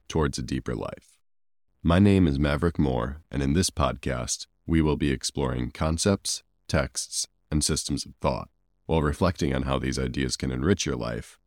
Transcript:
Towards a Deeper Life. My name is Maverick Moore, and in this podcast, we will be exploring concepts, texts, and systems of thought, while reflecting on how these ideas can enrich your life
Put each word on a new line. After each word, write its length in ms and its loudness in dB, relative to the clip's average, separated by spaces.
Towards 300 0
a 20 -6
Deeper 340 -4
Life. 440 -10
My 160 6
name 280 8
is 120 2
Maverick 400 2
Moore, 500 0
and 140 -2
in 100 0
this 160 2
podcast, 800 -4
we 160 4
will 140 2
be 160 0
exploring 580 -4
concepts, 720 -2
texts, 600 -2
and 120 2
systems 440 -2
of 140 -20
thought, 280 -2
while 160 2
reflecting 500 0
on 100 -2
how 140 -2
these 220 -2
ideas 360 -2
can 160 -4
enrich 320 0
your 120 -2
life 520 -8